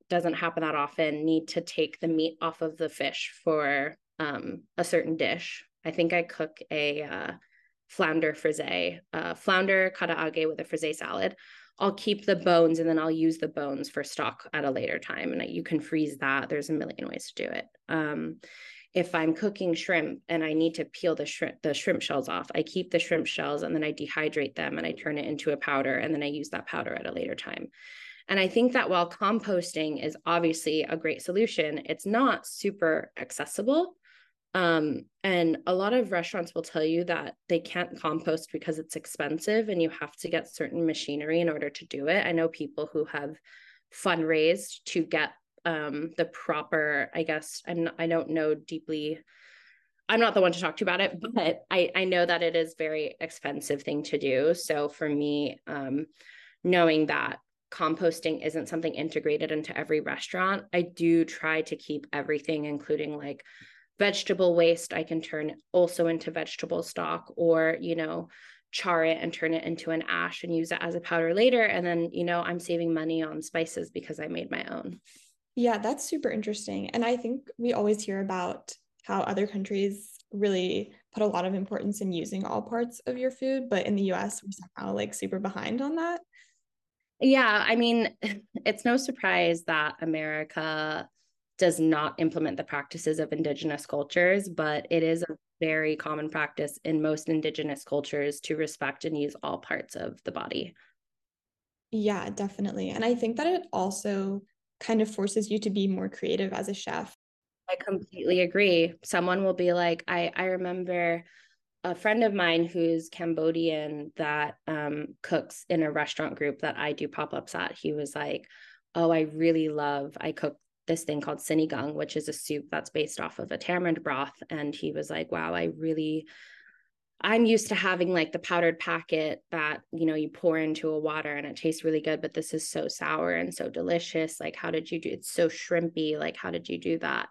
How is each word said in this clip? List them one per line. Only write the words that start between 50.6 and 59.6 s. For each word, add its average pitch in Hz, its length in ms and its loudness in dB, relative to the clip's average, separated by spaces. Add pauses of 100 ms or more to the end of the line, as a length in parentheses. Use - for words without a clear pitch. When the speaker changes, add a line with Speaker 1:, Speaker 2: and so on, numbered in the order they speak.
Speaker 1:
to - 60 0
about 180 180 2
it, 185 180 0
but 175 500 0
I, 180 260 4
I 185 100 2
know 180 200 4
that 170 160 4
it 165 140 2
is 160 200 2
very 156 440 -2
expensive 143 640 -4
thing 147 200 -2
to 143 140 -2
do. 143 380 4
So 147 340 -2
for 156 180 -6
me, 147 600 0
um, 143 400 -4 (560)
knowing 165 440 6
that 147 300 0 (340)
composting 160 720 0
isn't 156 240 -4
something 165 280 -4
integrated 156 560 -2
into 156 260 -4